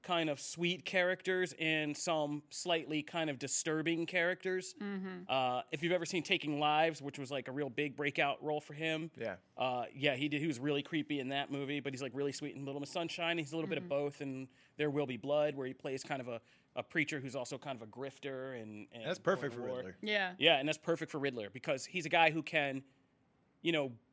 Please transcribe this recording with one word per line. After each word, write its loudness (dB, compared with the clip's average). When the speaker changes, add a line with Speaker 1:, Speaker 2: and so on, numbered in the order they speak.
Speaker 1:
kind 2
of -2
sweet 0
characters 2
and 2
some 0
slightly 0
kind -2
of -4
disturbing 0
characters. 0
Speaker 2:
Mm-hmm. -4
Speaker 1:
Uh, 2
if -4
you've 2
ever 2
seen 0
Taking 2
Lives, 4
which -8
was, -6
like, -4
a -8
real -2
big -2
breakout 0
role -2
for -16
him. -2
Speaker 3:
Yeah. -4
Speaker 1:
Uh, 0
yeah, 4
he 0
did, 0
he 0
was 0
really 2
creepy -2
in -2
that -2
movie, -2
but -4
he's, -6
like, -6
really 0
sweet -8
in -8
Little -4
Miss -6
Sunshine. 0
He's -4
a -4
little -2
bit 0
of -4
Speaker 2:
Mm-hmm. -10
Speaker 1:
both 0
in -6
There 2
Will 2
Be -4
Blood, 2
where -4
he -6
plays -4
kind -4
of -8
a, -6
a -2
preacher 0
who's -6
also -4
kind -8
of -12
a -16
grifter -8
and, -10
and -12
Speaker 3:
That's -2
perfect 0
Speaker 1:
going -6
Speaker 3:
for -4
Speaker 1:
to -2
war. -2
Speaker 3:
Riddler. -8
Speaker 2:
Yeah. 0
Speaker 1:
Yeah, 8
and 0
that's 0
perfect -2
for -4
Riddler -2
because -4
he's -6
a -4
guy 8
who -2
can, 0
you 4
know 2